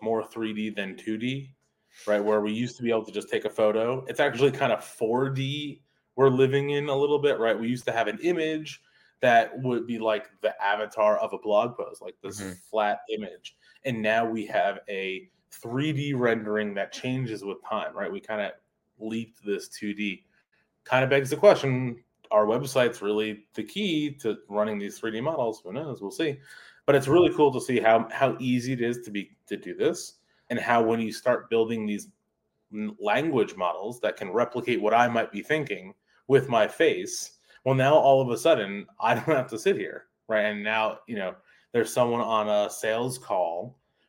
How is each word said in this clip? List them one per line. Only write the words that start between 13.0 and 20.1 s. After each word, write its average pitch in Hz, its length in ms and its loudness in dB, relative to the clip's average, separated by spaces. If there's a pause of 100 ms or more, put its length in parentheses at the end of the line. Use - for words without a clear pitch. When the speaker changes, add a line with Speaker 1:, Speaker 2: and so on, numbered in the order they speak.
Speaker 1:
image. 104 460 -10 (280)
And 117 180 -4
now 110 240 2
we 113 200 -4
have 98 420 0
a 95 420 -8 (200)
three 135 420 -4
D 143 200 -4
rendering 107 600 0
that 98 180 -6
changes 127 500 -6
with 98 220 -8
time, 101 320 -8
right? 98 160 -6
We 98 80 -8
kinda 104 320 -6 (460)
leaped 113 460 -10
this 101 240 -4
two 104 260 -8
D. 98 320 -6 (640)